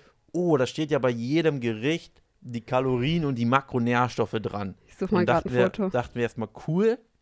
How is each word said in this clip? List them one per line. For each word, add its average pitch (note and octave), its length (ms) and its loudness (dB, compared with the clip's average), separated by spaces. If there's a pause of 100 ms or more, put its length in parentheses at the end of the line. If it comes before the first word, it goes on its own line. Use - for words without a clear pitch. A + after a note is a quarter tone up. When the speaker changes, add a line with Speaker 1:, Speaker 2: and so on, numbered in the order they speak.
(320)
Speaker 1:
oh, E3+ 240 2
da B2+ 100 2
steht D3+ 260 -4
ja C#3+ 80 4
bei B2+ 100 2
jedem C#3+ 500 0
Gericht A#2 640 -4 (200)
die A#2 180 -8
Kalorien C3 640 0
und C3+ 120 -2
die A#2 80 0
Makronährstoffe A#2+ 960 0
dran. G2+ 360 -6 (100)
Speaker 2:
Ich - 100 -20
such F#3+ 140 -4
mal F3+ 100 4
Speaker 1:
Und F3 60 2
Speaker 2:
grad B2 120 4
Speaker 1:
dachten F#3+ 120 -4
Speaker 2:
ein B2+ 40 -4
Speaker 1:
wir, B2 100 4
Speaker 2:
Foto. F#3+ 240 -2
Speaker 1:
dachten B2 260 -4
wir A#2+ 80 -4
erstmal, A2+ 260 -4 (200)
cool. A3 300 2 (240)